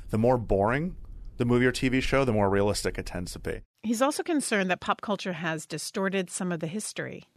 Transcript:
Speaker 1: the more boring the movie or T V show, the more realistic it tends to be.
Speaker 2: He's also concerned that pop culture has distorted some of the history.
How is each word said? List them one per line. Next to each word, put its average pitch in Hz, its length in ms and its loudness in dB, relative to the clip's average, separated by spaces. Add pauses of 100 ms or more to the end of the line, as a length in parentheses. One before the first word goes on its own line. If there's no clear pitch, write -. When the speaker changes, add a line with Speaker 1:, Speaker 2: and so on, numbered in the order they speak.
(100)
Speaker 1:
the 110 80 2
more 123 180 6
boring 113 600 2 (400)
the 123 80 0
movie 120 220 6
or 127 60 4
T 131 160 0
V 131 120 2
show, 135 240 2
the 123 80 2
more 104 180 4
realistic 98 480 2
it 92 80 -8
tends 90 260 -8
to - 60 -12
be. - 240 -8 (220)
Speaker 2:
He's 220 180 0
also 294 220 0
concerned 233 460 0
that 175 100 -2
pop - 220 -2
culture 190 320 -4
has 160 320 -6
distorted 190 640 -4
some 180 200 -4
of 170 80 -2
the 165 80 -4
history. 160 580 -8 (120)